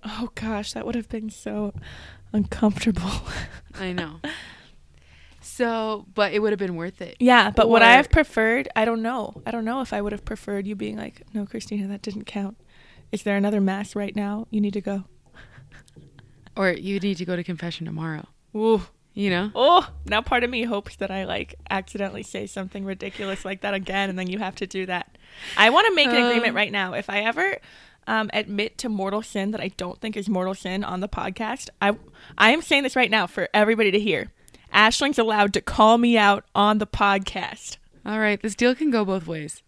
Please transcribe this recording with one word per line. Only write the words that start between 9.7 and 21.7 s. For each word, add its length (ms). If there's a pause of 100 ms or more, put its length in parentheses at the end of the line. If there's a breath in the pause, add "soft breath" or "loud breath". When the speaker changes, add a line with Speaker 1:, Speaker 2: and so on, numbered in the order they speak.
Speaker 1:
if 120
I 80
would 100
have 140
preferred 420
you 80
being 220
like, 240 (120)
"No, 120
Christina, 420
that 140
didn't 240
count. 320 (540 soft breath)
Is 120
there 140
another 240
mass 340
right 200
now? 340
You 100
need 140
to 80
go." 240 (1500 loud breath)
Speaker 2:
Or, 140
"You 280
need 180
to 80
go 100
to 80
confession 420
tomorrow." 420 (280)
Speaker 1:
Ooh. 260 (320)
Speaker 2:
You 160
know? 260
Speaker 1:
Oh, 320 (180)
now 160
part 220
of 60
me 140
hopes 340
that 120
I, 140
like, 320 (140)
accidentally 540